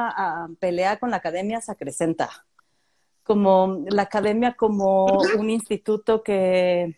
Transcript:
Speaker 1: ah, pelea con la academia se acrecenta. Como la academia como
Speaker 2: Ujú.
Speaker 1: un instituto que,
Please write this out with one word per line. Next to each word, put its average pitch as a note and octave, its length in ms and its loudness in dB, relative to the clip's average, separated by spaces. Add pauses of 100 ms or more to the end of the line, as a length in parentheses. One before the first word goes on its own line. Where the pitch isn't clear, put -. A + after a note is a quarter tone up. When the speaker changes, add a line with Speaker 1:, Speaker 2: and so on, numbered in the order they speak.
Speaker 1:
ah, E3+ 400 -6 (100)
pelea F#3 400 0
con B3 120 -4
la G3 80 -2
academia F#3+ 420 -4
se - 100 -14
acrecenta. D#3 580 -4 (960)
Como F#3+ 640 2
la G3+ 140 0
academia G#3+ 520 0
como G3 720 2
Speaker 2:
Ujú. G#3+ 120 0
Speaker 1:
un G#3+ 120 -2
instituto A3 720 -2
que, F3+ 760 0